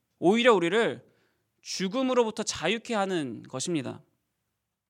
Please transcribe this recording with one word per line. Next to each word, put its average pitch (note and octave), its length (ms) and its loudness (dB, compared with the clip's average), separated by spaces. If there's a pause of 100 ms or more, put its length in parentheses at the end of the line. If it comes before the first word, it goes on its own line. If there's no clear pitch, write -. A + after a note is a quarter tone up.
(180)
오히려 A#3 340 6
우리를 F3 500 2 (600)
죽음으로부터 A3+ 800 -2
자유케 A3+ 500 -4
하는 F3+ 520 -4
것입니다. C3 580 -6 (880)